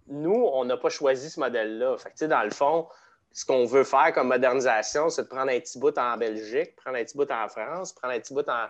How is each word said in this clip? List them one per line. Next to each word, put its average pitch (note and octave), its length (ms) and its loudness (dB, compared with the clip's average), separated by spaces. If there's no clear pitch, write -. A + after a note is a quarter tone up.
nous, E3+ 440 0
on C3 140 0
n'a B2 100 0
pas D#3+ 140 0
choisi C#3 400 0
ce D#3+ 100 -8
modèle-là. A#2 560 -2
Fait - 140 -14
que, - 40 -20
tu - 40 -18
sais, D#3 100 -2
dans C3+ 140 4
le G#2+ 80 -2
fond, D#3+ 360 0
ce - 100 -12
qu'on B2+ 220 2
veut C3 180 6
faire D3+ 300 4
comme C3 140 2
modernisation, B2+ 840 2
c'est C3 140 -2
de - 40 -14
prendre C3 220 -2
un B2 100 0
petit - 180 -12
bout D3 200 2
en B2 180 0
Belgique, A2 600 -4
prendre C3 200 -8
un A#2 80 -2
petit - 120 -14
bout C#3+ 140 0
en A2+ 180 -2
France, D#3 440 -8
prendre B2+ 220 -6
un A#2 60 -4
petit - 120 -12
bout C#3+ 160 -2
en, A#2 220 -2